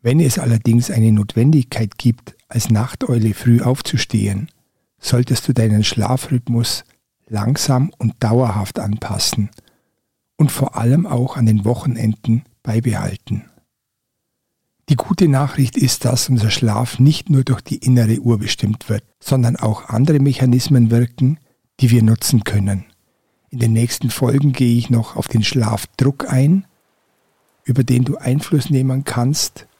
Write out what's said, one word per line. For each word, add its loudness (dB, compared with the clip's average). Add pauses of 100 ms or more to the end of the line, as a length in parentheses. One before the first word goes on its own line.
Wenn 2
es 2
allerdings 2
eine 4
Notwendigkeit 0
gibt, -4 (100)
als -4
Nachteule 0
früh 2
aufzustehen, -2 (520)
solltest -2
du 0
deinen 2
Schlafrhythmus -2 (420)
langsam -2
und -2
dauerhaft 0
anpassen -4 (880)
und 2
vor -4
allem 2
auch -4
an 2
den 2
Wochenenden -2 (240)
beibehalten. -6 (1400)
Die 4
gute 0
Nachricht 0
ist, -2
dass 0
unser 0
Schlaf -2
nicht 2
nur 2
durch -2
die -8
innere 2
Uhr 0
bestimmt -6
wird, -4 (160)
sondern 0
auch -4
andere 2
Mechanismen 2
wirken, 0 (400)
die 4
wir 4
nutzen 2
können. -2 (680)
In -12
den 2
nächsten -2
Folgen 0
gehe 2
ich -2
noch 0
auf -6
den 0
Schlafdruck -2
ein, 2 (1000)
über 0
den 2
du -4
Einfluss -2
nehmen 0
kannst -4 (140)